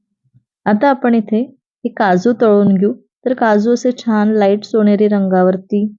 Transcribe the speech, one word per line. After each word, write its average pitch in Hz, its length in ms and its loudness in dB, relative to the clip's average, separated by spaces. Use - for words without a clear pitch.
आता 214 240 0
आपण 254 260 0
इथे 220 460 -4
हे - 260 -12
काजू 202 540 0
तळून 202 320 2
घेऊ. 196 200 0
तर 254 80 -2
काजू 226 400 0
असे 247 180 -2
छान 214 380 -2
लाईट 208 340 0
सोनेरी 208 440 0
रंगावरती 190 920 -2